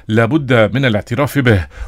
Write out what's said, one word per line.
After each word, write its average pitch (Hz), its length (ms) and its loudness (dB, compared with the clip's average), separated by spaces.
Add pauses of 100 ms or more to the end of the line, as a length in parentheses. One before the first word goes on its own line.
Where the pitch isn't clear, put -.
لا 113 160 2
بد 131 280 -2
من 117 320 2
الاعتراف 120 540 -2
به، 110 280 2 (220)